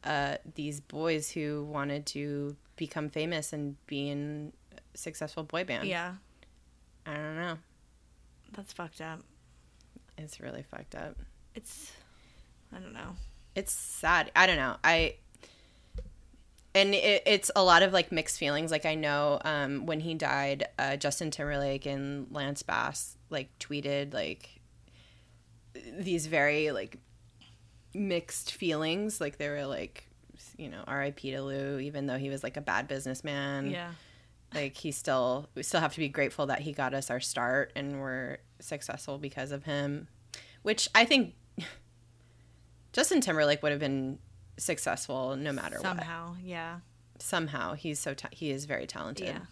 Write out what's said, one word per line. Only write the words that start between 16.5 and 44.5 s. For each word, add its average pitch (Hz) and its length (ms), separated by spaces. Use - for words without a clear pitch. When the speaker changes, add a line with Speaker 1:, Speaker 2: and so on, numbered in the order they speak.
Speaker 1:
and 196 200
it, 202 320
it's 202 280
a 202 80
lot 175 200
of, 190 100
like, 175 180
mixed - 280
feelings. 156 320
Like, 156 160
I 156 80
know, 147 500
um, 143 400
when 160 140
he 165 160
died, 139 520
uh, 139 160
Justin 147 340
Timberlake 143 560
and 139 460
Lance 143 320
Bass, - 520
like, 143 200
tweeted, 143 520
like, 82 480
these 175 260
very, 151 460
like, 104 260
mixed 185 600
feelings. 175 680
Like, 147 160
they 147 120
were 143 180
like, 98 400
you 156 100
know, 90 200
"R 139 160
I 143 80
P 135 200
to 135 120
Lou," 139 340
even 143 300
though 131 100
he 139 140
was, 139 100
like, - 160
a 147 40
bad 123 260
businessman. 139 840
Speaker 2:
Yeah. 175 220
Speaker 1:
Like, 139 200
he 156 160
still, 131 640
we 131 80
still 165 180
have 160 140
to - 60
be 151 100
grateful 139 380
that 139 140
he 151 120
got 135 220
us 135 160
our 123 80
start 127 560
and 139 260
we're 131 380
successful 139 600
because 139 320
of 139 140
him, 143 420
which - 320
I 226 100
think 254 300
<laughs> 175 60
Justin 294 280
Timberlake 151 420
would 151 80
have 143 100
been 135 380